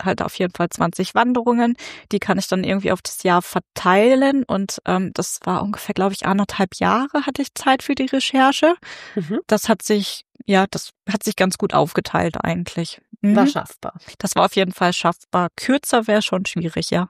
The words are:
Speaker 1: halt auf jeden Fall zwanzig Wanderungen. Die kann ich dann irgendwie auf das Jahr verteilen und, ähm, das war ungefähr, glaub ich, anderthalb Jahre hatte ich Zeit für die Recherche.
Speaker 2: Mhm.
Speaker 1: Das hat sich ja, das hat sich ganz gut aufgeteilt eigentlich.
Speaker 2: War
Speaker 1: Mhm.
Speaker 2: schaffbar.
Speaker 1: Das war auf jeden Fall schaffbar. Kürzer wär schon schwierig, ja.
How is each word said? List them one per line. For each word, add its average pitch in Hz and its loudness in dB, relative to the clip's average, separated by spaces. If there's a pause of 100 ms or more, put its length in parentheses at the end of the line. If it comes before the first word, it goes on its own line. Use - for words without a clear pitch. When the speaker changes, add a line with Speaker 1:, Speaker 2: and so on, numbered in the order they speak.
Speaker 1:
halt 185 -2
auf - -6
jeden 180 -2
Fall 170 -2
zwanzig - -4
Wanderungen. 240 2 (340)
Die 202 0
kann 185 0
ich 190 -4
dann 185 0
irgendwie 190 0
auf 185 -2
das - -10
Jahr 180 4
verteilen 254 2
und, - -4
ähm, 185 0
das - -6
war 180 -2
ungefähr, 208 -6
glaub 196 0
ich, - -8
anderthalb 196 0
Jahre 240 0
hatte 277 -4
ich - -6
Zeit 262 0
für 277 -2
die 262 -2
Recherche. 269 2 (400)
Speaker 2:
Mhm. 190 -4
Speaker 1:
Das - 2
hat 220 2
sich - -2 (200)
ja, 190 4
das - -8 (200)
hat 202 -2
sich 214 -4
ganz 190 0
gut - -2
aufgeteilt - 0
eigentlich. 170 -6 (200)
Speaker 2:
War 208 4
Speaker 1:
Mhm. 285 4
Speaker 2:
schaffbar. - -8 (240)
Speaker 1:
Das - -4
war 170 6
auf - -2
jeden 190 0
Fall 180 0
schaffbar. 175 -2
Kürzer 254 0
wär 214 4
schon 185 -2
schwierig, 170 -4
ja. 180 0